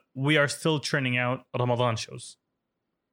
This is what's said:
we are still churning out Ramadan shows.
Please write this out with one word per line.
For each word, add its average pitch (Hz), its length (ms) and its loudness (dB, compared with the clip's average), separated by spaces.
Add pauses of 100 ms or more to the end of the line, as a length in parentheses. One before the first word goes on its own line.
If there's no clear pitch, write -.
(140)
we 143 220 2
are 143 100 6
still 156 320 0
churning 127 400 -2
out 123 260 -2 (140)
Ramadan 123 380 2
shows. - 400 -12 (760)